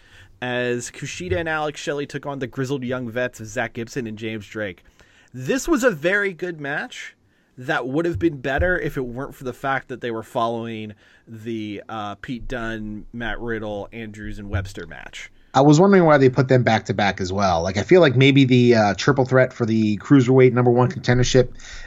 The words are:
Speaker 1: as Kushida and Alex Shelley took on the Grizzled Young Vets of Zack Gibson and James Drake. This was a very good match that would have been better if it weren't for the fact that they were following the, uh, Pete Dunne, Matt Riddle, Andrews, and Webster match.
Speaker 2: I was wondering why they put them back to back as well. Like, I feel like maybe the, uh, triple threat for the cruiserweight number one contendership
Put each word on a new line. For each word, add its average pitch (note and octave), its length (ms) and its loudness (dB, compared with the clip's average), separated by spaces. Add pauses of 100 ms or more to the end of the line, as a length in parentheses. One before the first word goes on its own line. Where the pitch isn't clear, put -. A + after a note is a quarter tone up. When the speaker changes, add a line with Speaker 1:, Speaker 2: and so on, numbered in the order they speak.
(420)
Speaker 1:
as B2 500 -4
Kushida F3 460 -8
and E3 120 -4
Alex D3+ 320 -6
Shelley D3 240 -6
took C#3+ 220 -12
on C#3 100 -8
the B2+ 100 -6
Grizzled C3+ 360 -6
Young B2 260 -6
Vets B2 300 -6
of A2 80 -14
Zack A2+ 260 -6
Gibson A#2 320 -10
and G#2+ 120 -12
James A2 280 -10
Drake. G#2 380 -10 (500)
This C#3 340 -4
was C#4 160 0
a B3 80 4
very F#3+ 420 -2
good E3 280 -12
match D#3 540 -10 (420)
that B2+ 300 -4
would D3+ 180 -2
have E3+ 140 -4
been E3 200 -2
better D#3 400 -2
if D3+ 180 -6
it C3+ 40 -4
weren't B2+ 340 -10
for - 80 -20
the B2 100 -8
fact C3+ 340 -6
that A#2+ 120 -12
they B2 120 -8
were A2 120 -8
following A2+ 720 -6 (340)
the, A2 640 -10
uh, G#2 260 -10
Pete A2+ 320 -12
Dunne, A2 640 -8
Matt A2+ 280 -8
Riddle, G#2+ 520 -8
Andrews, G#2+ 480 -12
and G2+ 100 -14
Webster F#2+ 380 -6
match. - 440 -18 (220)
Speaker 2:
I C3 80 4
was D3 180 8
wondering G3 260 6
why D3 140 6
they C3 100 6
put C3 200 0
them B2+ 120 6
back A2 240 0
to G#2+ 80 -4
back G2 260 0
as F#2 140 -6
well. F#2 300 0
Like, F2 140 -4
I G2+ 60 0
feel F#3 160 6
like C#3+ 160 6
maybe C3+ 300 6
the, A#2+ 300 6
uh, G#2 200 4
triple B2+ 300 2
threat B2+ 280 2
for A#2 120 -4
the G#2+ 320 0
cruiserweight B2+ 560 4
number B2 160 2
one B2 220 2
contendership B2 580 2 (380)